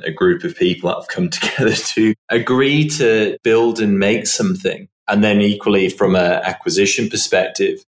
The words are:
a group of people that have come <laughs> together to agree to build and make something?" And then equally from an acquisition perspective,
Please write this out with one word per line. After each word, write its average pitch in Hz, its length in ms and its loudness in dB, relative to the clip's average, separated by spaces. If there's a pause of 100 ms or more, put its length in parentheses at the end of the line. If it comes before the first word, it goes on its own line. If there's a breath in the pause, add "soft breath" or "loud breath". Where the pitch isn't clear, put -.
a 78 80 -6
group 87 320 0
of 82 120 -6
people 90 320 0
that - 80 -4
have - 120 -12
come 90 220 -2
<laughs> - 0 -
together - 440 -2
to 110 400 0 (140)
agree 135 600 2
to 110 520 0
build 113 380 2
and 101 180 2
make 104 280 0
something?" 92 640 -4 (200)
And 104 160 2
then 104 160 2
equally 101 480 2
from 95 260 0
an 90 300 2
acquisition 95 640 -2
perspective, 95 840 -2